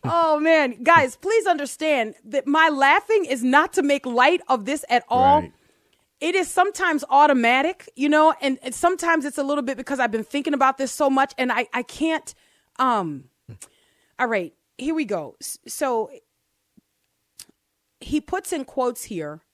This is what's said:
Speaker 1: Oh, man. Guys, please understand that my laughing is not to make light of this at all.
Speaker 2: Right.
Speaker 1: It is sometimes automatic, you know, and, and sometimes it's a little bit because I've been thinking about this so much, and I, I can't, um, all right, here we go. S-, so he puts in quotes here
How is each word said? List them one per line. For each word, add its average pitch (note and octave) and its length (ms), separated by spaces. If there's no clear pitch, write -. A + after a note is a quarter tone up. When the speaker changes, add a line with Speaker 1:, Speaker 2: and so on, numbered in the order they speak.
Speaker 1:
Oh, E4 360
man. D4+ 440
Guys, D#4 320
please G#4+ 300
understand C#4+ 720
that C4+ 220
my D#4 220
laughing D4+ 560
is B3 180
not C#4 300
to F4 100
make C#4+ 220
light B3+ 420
of A3+ 180
this C#4 240
at A#3+ 180
all. C4+ 340
Speaker 2:
Right. - 120
Speaker 1:
It E4 140
is F#4 160
sometimes F4+ 600
automatic, C4+ 880
you C#4+ 140
know, D#4 320
and, C4+ 220
and B3+ 100
sometimes E4+ 520
it's C#4+ 120
a C#4+ 60
little C#4+ 200
bit B3 140
because C4 220
I've A#3+ 120
been A3 120
thinking C#4+ 320
about C4+ 240
this C4+ 120
so C#4+ 180
much, C4+ 280
and B3+ 140
I, A#3 220
I B3 100
can't, D#4+ 500
um, F#3+ 460
all B3 100
right, G3 260
here D4+ 180
we D#4 100
go. F3+ 360
S-, - 260
so A#3+ 420
he D4 220
puts F#4+ 320
in C4+ 120
quotes B3 400
here D#3 360